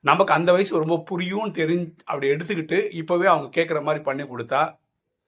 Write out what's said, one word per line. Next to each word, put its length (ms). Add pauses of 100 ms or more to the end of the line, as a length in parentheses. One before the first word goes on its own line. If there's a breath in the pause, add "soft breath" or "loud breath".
நமக்கு 320
அந்த 200
வயசு 260
ரொம்ப 320
புரியும்னு 400
தெரிஞ்சு, 540
அப்படி 240
எடுத்துக்கிட்டு, 680
இப்பவே 320
அவங்க 340
கேக்குற 220
மாதிரி 220
பண்ணி 180
கொடுத்தா, 560 (500)